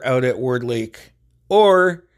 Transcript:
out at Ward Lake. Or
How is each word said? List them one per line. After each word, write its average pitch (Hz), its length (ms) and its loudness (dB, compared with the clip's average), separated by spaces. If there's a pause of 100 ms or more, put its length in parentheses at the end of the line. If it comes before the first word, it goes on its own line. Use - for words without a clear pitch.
out 127 180 0
at 117 160 -2
Ward 123 240 -4
Lake. 117 480 -8 (380)
Or 185 560 2 (120)